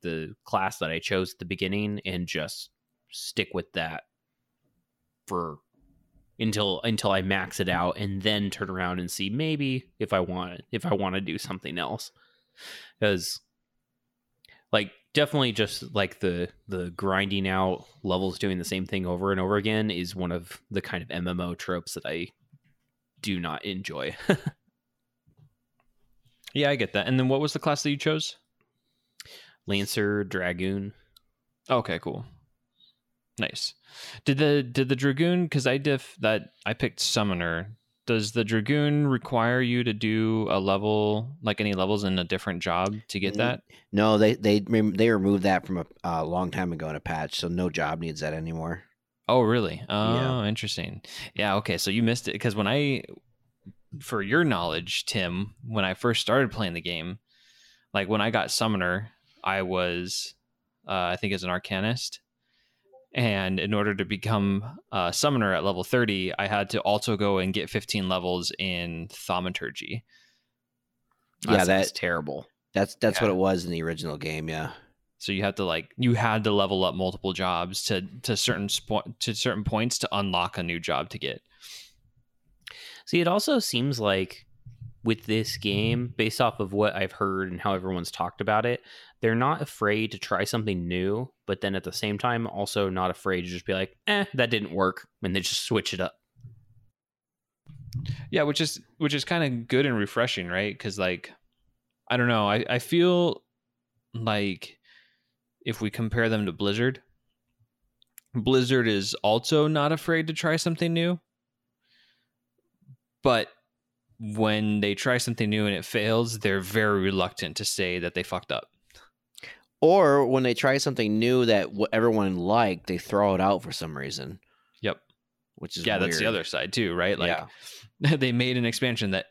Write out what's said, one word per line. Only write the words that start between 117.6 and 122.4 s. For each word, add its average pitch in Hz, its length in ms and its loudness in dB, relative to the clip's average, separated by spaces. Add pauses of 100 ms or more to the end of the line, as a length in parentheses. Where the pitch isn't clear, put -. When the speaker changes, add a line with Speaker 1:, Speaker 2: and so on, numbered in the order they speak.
Speaker 2:
say 90 340 -2
that 87 160 -4
they 90 80 -2
fucked - 300 -6
up. - 180 -6 (1120)
Speaker 3:
Or 151 460 8
when 131 160 4
they 127 100 4
try 135 240 2
something 117 420 2
new 123 280 4
that 104 220 4
w-, 101 220 0
everyone 110 460 2
liked, 95 500 2